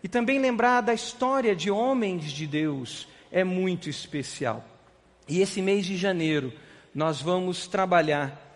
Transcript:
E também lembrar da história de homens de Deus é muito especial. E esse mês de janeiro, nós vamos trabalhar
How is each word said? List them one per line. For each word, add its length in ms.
E 60
também 320
lembrar 400
da 120
história 600
de 160
homens 600
de 120
Deus 640
é 140
muito 440
especial. 760
E 120
esse 220
mês 240
de 100
janeiro, 560
nós 300
vamos 460
trabalhar 680